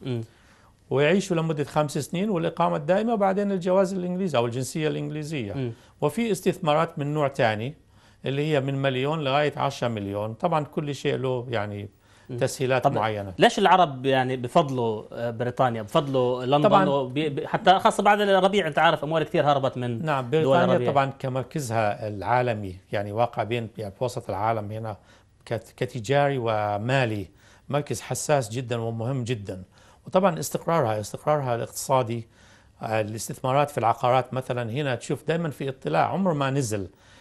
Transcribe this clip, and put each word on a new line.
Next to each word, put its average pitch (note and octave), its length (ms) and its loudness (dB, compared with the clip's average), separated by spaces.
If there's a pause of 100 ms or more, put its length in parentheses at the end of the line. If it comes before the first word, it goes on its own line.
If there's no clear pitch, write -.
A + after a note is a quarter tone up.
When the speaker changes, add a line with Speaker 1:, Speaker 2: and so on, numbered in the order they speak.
Speaker 1:
مم. A#2+ 200 -4 (680)
Speaker 2:
ويعيشوا E3 460 2
لمدة D#3+ 280 -2
خمس D3+ 340 -2
سنين E3+ 320 -4
والإقامة E3+ 460 0
الدائمة، F#3+ 380 0
وبعدين G3+ 380 0
الجواز F#3+ 420 2
الإنجليزي F3+ 440 -2
أو A#2+ 80 4
الجنسية B2+ 420 -2
الإنجليزية. D3 680 -4
Speaker 1:
مم. B2+ 180 -4 (300)
Speaker 2:
وفي G#3+ 300 0
استثمارات E3 680 0
من D3 140 -4
نوع D3+ 140 2
تاني A#2 460 0 (520)
اللي C#3+ 260 -2
هي C#3+ 100 2
من C#3 200 -2
مليون C#3 420 0
لغاية C#3+ 340 2
عشرة C3 300 -2
مليون. G#2 460 -4
طبعًا D#3 320 -2
كل C#3+ 300 -6
شيء C#3 220 -2
له B2+ 320 -4
يعني G#2 400 -6 (400)
Speaker 1:
مم. B2 80 -8
Speaker 2:
تسهيلات C3 460 0
Speaker 1:
طب C#3 100 4
Speaker 2:
معينة. G#2 460 -2
Speaker 1:
ليش A#3 200 6
العرب E3+ 460 4
يعني C3 320 2
بفضلوا، B2+ 760 0
آه، A#2+ 200 -6
بريطانيا، A#2+ 500 0
بفضلوا B2+ 640 0
لندن؟ C#3+ 240 4
Speaker 2:
طبعًا. G3 200 6
Speaker 1:
وبي-، C#3 400 -2
بي-، C#3+ 180 -6
حتى F#3 320 6
خاصة G#3+ 240 2
بعد G#3 180 6
الربيع G3 460 4
أنت D3+ 120 0
عارف D#3+ 240 4
أموال D#3 200 0
كثير D3 280 2
هربت C3 260 0
من A#2+ 280 -4
Speaker 2:
نعم، C3 240 -2
Speaker 1:
دول D#3 120 2
Speaker 2:
بريطانيا C3+ 240 4
Speaker 1:
الربيع. A#2+ 260 2
Speaker 2:
طبعًا C3+ 280 2
كمركزها A#2+ 880 -2
العالمي، G#2 680 -2 (160)
يعني G#2 200 -2
واقع A#2 320 0
بين، A2+ 340 -4
يعني G#2 200 -8
في C3 60 -4
وسط A#2+ 260 -4
العالم G#2 420 -2
هنا A2 260 -8 (480)
كت-، - 320 -6
كتجاري C#3 600 0
ومالي، A2 920 0 (420)
مركز C#3+ 320 -4
حساس C3 480 -2
جدًا A#2+ 280 -4
ومهم A2+ 460 -4
جدًا. G#2 400 -6 (440)
وطبعًا F#3 320 2
استقرارها، C3+ 600 0
استقرارها C3 560 -2
الاقتصادي، A#2+ 720 -2 (540)
آه، A2 200 0
الاستثمارات B2+ 680 -2
في - 80 -12
العقارات B2 560 2
مثلًا B2 380 -4
هنا C3+ 240 -2
تشوف - 320 -6
دائمًا E3 220 -2
في C#3 200 -6
اطلاع، D3+ 420 0
عمره F3+ 220 0
ما C#3 160 0
نزل، G#2+ 380 -2 (340)